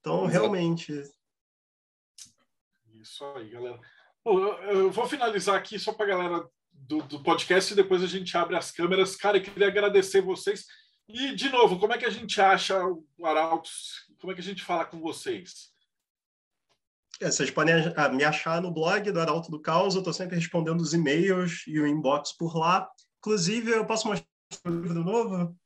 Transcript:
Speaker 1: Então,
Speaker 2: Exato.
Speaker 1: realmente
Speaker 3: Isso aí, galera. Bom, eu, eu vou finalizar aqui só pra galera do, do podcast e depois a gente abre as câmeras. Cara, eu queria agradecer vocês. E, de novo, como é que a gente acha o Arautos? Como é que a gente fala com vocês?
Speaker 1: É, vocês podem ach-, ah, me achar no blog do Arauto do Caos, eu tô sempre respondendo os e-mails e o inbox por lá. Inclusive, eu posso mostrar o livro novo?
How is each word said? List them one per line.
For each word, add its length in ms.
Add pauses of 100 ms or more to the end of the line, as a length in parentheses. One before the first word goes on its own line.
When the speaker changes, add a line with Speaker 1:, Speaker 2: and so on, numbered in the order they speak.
Speaker 1:
Então, 260
Speaker 2:
Exato. 60
Speaker 1:
realmente 600 (2000)
Speaker 3:
Isso 240 (120)
aí, 140
galera. 300 (440)
Bom, 140
eu, 140 (100)
eu 280
vou 160
finalizar 500
aqui 220
só 140
pra 140
galera 400 (240)
do, 320
do 200
podcast 500
e 40
depois 260
a 40
gente 300
abre 200
as 140
câmeras. 460
Cara, 220
eu 40
queria 260
agradecer 520
vocês. 460 (420)
E, 260
de 140
novo, 300
como 140
é 60
que 60
a 60
gente 300
acha 460
o 400
Arautos? 800 (140)
Como 120
é 20
que 60
a 40
gente 180
fala 220
com 160
vocês? 680 (1500)
Speaker 1:
É, 100
vocês 200
podem 240
ach-, 220
ah, 140
me 140
achar 380
no 100
blog 380
do 100
Arauto 300
do 100
Caos, 340
eu 80
tô 100
sempre 240
respondendo 440
os 140
e-mails 720
e 140
o 60
inbox 500
por 200
lá. 320 (300)
Inclusive, 540
eu 140
posso 200
mostrar 200 (400)
o 40
livro 320
novo? 640